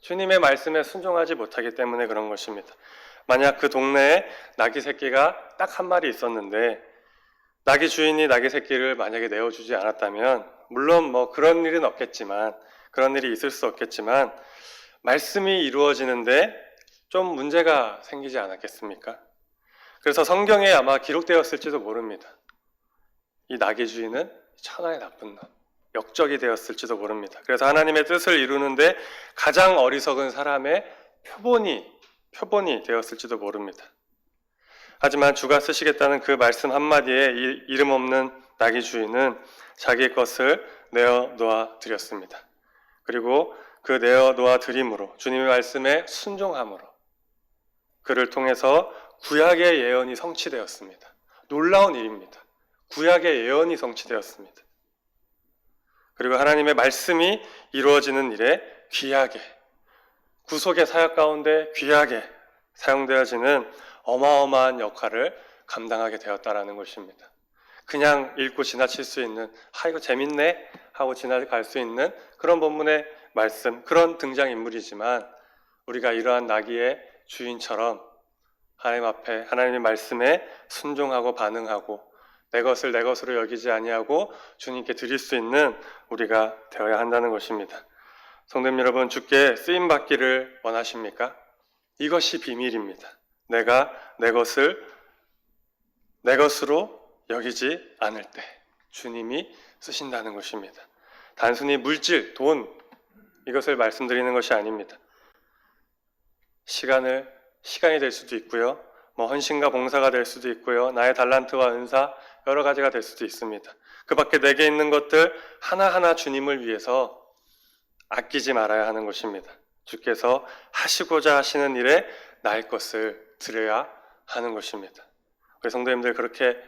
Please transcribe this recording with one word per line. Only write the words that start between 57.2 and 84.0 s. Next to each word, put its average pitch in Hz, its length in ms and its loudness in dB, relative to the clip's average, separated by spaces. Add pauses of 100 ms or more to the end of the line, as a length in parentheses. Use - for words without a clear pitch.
이루어지는 135 600 2
일에 117 300 0 (280)
귀하게, 135 500 -2 (1040)
구속의 156 420 0
사역 165 300 2
가운데 156 600 2
귀하게 139 460 2 (520)
사용되어지는 131 960 0 (340)
어마어마한 131 760 4
역할을 113 560 -4 (300)
감당하게 113 520 -6
되었다라는 101 580 -6
것입니다. 95 540 -18 (540)
그냥 143 540 2
읽고 135 240 -4
지나칠 127 420 -2
수 - 160 -8
있는, 113 320 -8 (300)
"아, 170 60 -2
이거 160 100 -4
재밌네." 147 720 -2 (220)
하고 131 220 -4
지나갈 123 500 -4
수 - 140 -10
있는 123 360 -4 (240)
그런 165 220 2
본문의 151 440 0 (280)
말씀, 113 520 -2
그런 170 320 4
등장인물이지만 117 1120 -4 (580)
우리가 123 260 -2
이러한 120 340 0
나귀의 117 540 -2 (260)
주인처럼 117 760 -6 (760)
하나님 120 280 -4
앞에, 113 380 -6
하나님의 123 380 0
말씀에 120 640 0 (220)
순종하고 135 640 -4
반응하고 110 720 -6 (460)
내 117 100 0
것을 127 300 -2
내 117 100 0
것으로 123 340 -4
여기지 113 340 -4
아니하고 117 640 -2 (260)